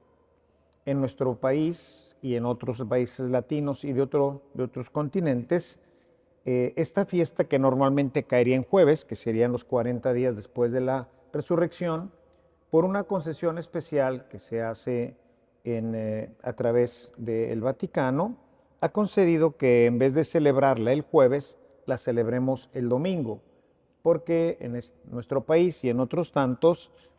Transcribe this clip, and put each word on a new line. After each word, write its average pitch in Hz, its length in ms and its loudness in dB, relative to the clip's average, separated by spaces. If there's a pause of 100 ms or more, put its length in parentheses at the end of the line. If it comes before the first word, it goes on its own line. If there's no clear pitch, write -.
(840)
En 139 160 -2
nuestro 127 360 -2
país 156 840 -4
y 127 140 -4
en 120 100 -2
otros 120 420 -4
países 123 440 -2
latinos 139 540 -4
y 143 100 -4
de 131 80 0
otro, 139 400 -2 (100)
de 131 120 -4
otros 123 260 -10
continentes, 151 880 -2 (680)
eh, 123 300 0
esta 190 300 -2
fiesta 170 380 -2
que 143 140 0
normalmente 135 680 2
caería 123 320 2
en 131 80 0
jueves, 160 420 6
que 110 100 -10
serían 117 340 0
los 120 140 -4
cuarenta 123 480 -2
días 123 240 0
después 117 360 -2
de 127 100 -2
la 131 260 -4 (240)
resurrección, 170 800 -4 (580)
por 160 140 4
una 190 200 -2
concesión 165 520 -4
especial 139 720 -4
que - 100 -18
se 113 220 -8
hace 120 560 -6 (480)
en, 113 300 -4
eh, 110 480 -6
a 123 100 -6
través 120 640 -2
del 113 460 -4
Vaticano, 143 720 -2 (460)
ha 165 80 0
concedido 170 680 2
que 120 300 6
en 120 120 2
vez 131 140 4
de 156 120 2
celebrarla 135 680 2
el 147 80 0
jueves, 139 580 2 (280)
la 131 100 -2
celebremos 127 800 -2
el 123 160 -4
domingo, 135 500 -2 (640)
porque 165 580 0
en 120 160 -8
est-, - 300 -14
nuestro 120 380 -6
país 165 380 2
y 127 60 0
en 120 100 0
otros 143 340 -2
tantos 143 600 0 (260)